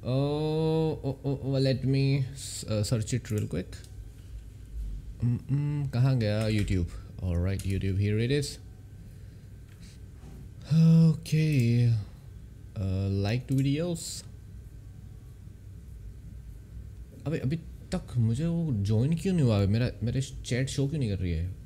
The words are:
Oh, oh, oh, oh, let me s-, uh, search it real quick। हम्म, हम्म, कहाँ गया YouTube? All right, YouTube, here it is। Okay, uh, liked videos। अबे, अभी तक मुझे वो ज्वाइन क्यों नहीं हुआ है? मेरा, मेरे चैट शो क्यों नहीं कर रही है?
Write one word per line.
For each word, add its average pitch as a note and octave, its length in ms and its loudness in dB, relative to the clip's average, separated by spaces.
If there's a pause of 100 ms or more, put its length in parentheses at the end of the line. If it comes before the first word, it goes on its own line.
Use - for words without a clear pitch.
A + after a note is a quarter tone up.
Oh, D#3 1000 2
oh, C3+ 220 -2
oh, C#3 180 0
oh, C3+ 80 0
let C3+ 320 2
me C3+ 480 4
s-, - 320 -10
uh, G#2+ 200 0
search G#2+ 300 0
it - 180 -4
real G#2+ 160 0
quick। - 280 -6 (1500)
हम्म, A#2+ 160 2 (120)
हम्म, C#3+ 380 0
कहाँ C3 300 4
गया G#2+ 280 2
YouTube? G2+ 400 2 (360)
All F2+ 120 0
right, F#2 240 2
YouTube, F#2+ 400 0
here G#2 200 4
it A#2+ 120 2
is। C#3+ 280 0 (2250)
Okay, D#3 1200 6 (840)
uh, F#2+ 320 0
liked G2+ 420 0
videos। C#3+ 720 0 (3000)
अबे, D#3 120 0
अभी C#3+ 160 0 (360)
तक F3+ 260 -4
मुझे A#2 280 2
वो E3 380 0
ज्वाइन A2+ 320 4
क्यों F#3+ 180 2
नहीं D#3+ 120 6
हुआ A2 120 6
है? G2 100 6
मेरा, A2+ 240 4 (120)
मेरे C3 180 0
चैट C3 480 -2
शो C#3 180 0
क्यों D3+ 120 -2
नहीं A#2+ 100 2
कर G2 80 0
रही F#2 140 0
है? E2+ 240 0 (100)